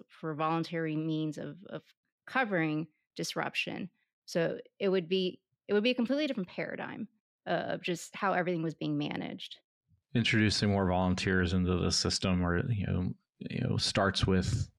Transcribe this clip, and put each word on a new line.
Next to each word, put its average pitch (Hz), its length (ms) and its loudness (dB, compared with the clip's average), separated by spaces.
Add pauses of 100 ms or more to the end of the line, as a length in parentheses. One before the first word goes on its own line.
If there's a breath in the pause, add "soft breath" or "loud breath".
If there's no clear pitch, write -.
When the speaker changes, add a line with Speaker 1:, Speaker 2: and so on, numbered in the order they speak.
Speaker 1:
for - 260 -8
voluntary 160 640 -2
means 156 420 -2
of, 147 180 -10 (140)
of 156 120 -12 (460)
covering 160 600 0 (280)
disruption. - 760 -6 (360)
So - 340 -2 (200)
it 196 100 0
would 185 180 0
be, 185 320 -2 (280)
it 196 60 -2
would 208 100 2
be 247 60 2
a 247 60 0
completely 269 320 0
different 214 220 -4
paradigm, - 580 -8 (400)
uh, - 260 -2
of - 80 -6
just - 340 -6
how 190 180 0
everything 175 300 0
was 160 120 -4
being 151 220 -2
managed. - 600 -6 (560)
Speaker 2:
Introducing 110 560 4
more 98 180 4
volunteers 92 680 4
into 90 240 4
the 92 140 2
system, 92 540 2
or, 87 120 2 (120)
you 101 160 0
know, 92 260 0 (280)
you - 280 -4
know, 101 100 0
starts - 500 2
with, - 520 2